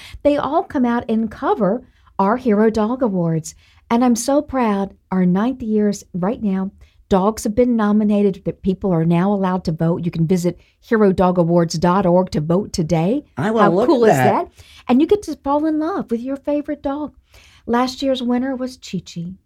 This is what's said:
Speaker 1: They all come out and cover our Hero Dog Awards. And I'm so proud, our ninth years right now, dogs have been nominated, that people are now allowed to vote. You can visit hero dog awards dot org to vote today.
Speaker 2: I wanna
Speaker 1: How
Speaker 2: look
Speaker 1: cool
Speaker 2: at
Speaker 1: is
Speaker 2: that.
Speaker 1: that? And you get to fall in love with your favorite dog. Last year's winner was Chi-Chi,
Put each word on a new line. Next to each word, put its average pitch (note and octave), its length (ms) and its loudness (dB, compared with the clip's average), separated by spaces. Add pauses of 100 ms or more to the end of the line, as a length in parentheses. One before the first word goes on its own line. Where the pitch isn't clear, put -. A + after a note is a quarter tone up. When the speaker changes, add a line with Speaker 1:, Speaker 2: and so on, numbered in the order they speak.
(240)
Speaker 1:
They D4 140 4
all D#4 260 -2
come C4 220 -2
out A#3+ 220 -2
and A3 220 -2
cover B3+ 560 -2 (320)
our G3 200 2
Hero A3 340 2
Dog A3+ 320 -2
Awards. E3+ 500 -2 (380)
And A#3 120 2
I'm A#3+ 120 4
so C#4 260 0
proud, A3 560 -2 (140)
our F#3 160 0
ninth A3 340 0
years G#3 420 -2 (100)
right F#3+ 280 -4
now, F#3+ 300 -2 (360)
dogs G#3 360 2
have G#3+ 100 -4
been B3 220 2
nominated, G#3 720 2
that - 180 -8
people F#3+ 280 -2
are E3 140 2
now F3 260 2
allowed F#3 340 -2
to F3+ 60 -2
vote. E3 340 -2
You F3 60 -2
can E3 140 -2
visit F3 340 0 (200)
hero G#3+ 340 2
dog F3+ 240 2
awards E3+ 380 2
dot F3+ 320 2
org F3+ 240 2
to - 100 -4
vote E3+ 320 -2
today. F3 500 -2 (140)
Speaker 2:
I F#3 140 -2
wanna A3 140 4
Speaker 1:
How G3 100 4
Speaker 2:
look A3 120 2
Speaker 1:
cool B3 180 4
Speaker 2:
at G#3+ 60 6
Speaker 1:
is D3 60 4
Speaker 2:
that. A3 280 2 (100)
Speaker 1:
that? - 80 -20 (240)
And B3 140 4
you D#4 60 2
get G#4 160 0
to D#4 200 -8
fall D4 240 -2
in D#4 100 -2
love D#4+ 320 -4
with A#3 100 -4
your C4 160 -6
favorite D4 460 -4
dog. C#4+ 340 -6 (520)
Last B3+ 340 -2
year's C4 220 -2
winner B3 320 -2
was B3+ 220 -10
Chi-Chi, F3 560 -12 (120)